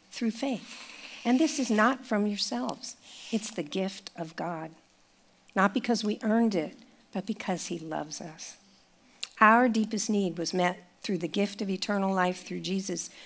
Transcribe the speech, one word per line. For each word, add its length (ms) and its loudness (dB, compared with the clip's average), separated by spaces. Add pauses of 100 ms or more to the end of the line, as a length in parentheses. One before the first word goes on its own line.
(100)
through 220 -2
faith. 460 -6 (460)
And 140 6
this 220 2
is 100 0
not 340 4
from 220 2
yourselves. 720 -4 (340)
It's 200 -2
the 120 -4
gift 540 -6
of 180 -8
God, 380 -8 (800)
not 180 4
because 300 0
we 200 -2
earned 340 4
it, 200 -2 (360)
but 140 -6
because 400 -4
he 120 -6
loves 420 -6
us." 360 -14 (840)
Our 280 10
deepest 420 0
need 280 2
was 140 -4
met 380 0 (120)
through 160 -2
the 100 -4
gift 340 -2
of 80 -2
eternal 420 0
life 320 0
through 160 -8
Jesus. 500 -4 (160)